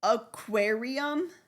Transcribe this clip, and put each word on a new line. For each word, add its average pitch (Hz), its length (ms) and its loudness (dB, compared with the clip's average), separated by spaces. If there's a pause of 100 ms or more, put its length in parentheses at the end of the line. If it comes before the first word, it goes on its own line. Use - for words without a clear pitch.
aquarium. 233 1300 0 (200)